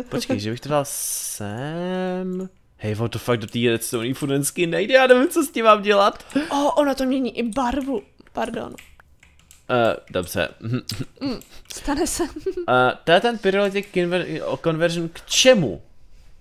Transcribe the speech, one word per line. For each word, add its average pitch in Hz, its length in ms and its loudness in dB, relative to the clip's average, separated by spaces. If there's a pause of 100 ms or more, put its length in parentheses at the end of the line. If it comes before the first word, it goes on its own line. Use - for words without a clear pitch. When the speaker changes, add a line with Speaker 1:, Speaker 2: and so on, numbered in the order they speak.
Speaker 1:
Počkej, - 300 -4
že 107 120 -4
bych 123 80 -6
to 139 100 -12
dal 147 180 2
sem. 180 1600 -6 (280)
Hej, 107 220 -4
on 117 100 -2
to 107 100 -6
fakt 120 200 0
do 104 80 -8
té 120 120 -4 (100)
redstone 117 440 -2
furnacky 143 540 -2
nejde, 175 260 0
já 262 140 6
nevím, 254 220 8
co 320 140 0
s 277 80 -4
tím 226 140 0
mám 214 160 8
dělat. 202 440 2 (240)
Speaker 2:
O, 285 240 2
ono 285 220 2
to 269 100 -2
mění 254 340 -2
i 233 40 0
barvu. 254 580 -2 (320)
Pardon. 233 420 -6 (920)
Speaker 1:
Eh, 117 260 4 (140)
dobře. 90 400 -2 (720)
Speaker 2:
Mm, 262 180 -6 (340)
stane 294 340 -2
se. - 220 -2
<laughs> - 40 -16 (360)
Speaker 1:
Eh, 127 220 4 (120)
to 160 80 2
je 180 100 8
ten 233 160 -2
pyrolytic 196 560 0
conver-, 170 720 -2
conversion 165 460 0
k - 160 -16
čemu? 180 560 4 (600)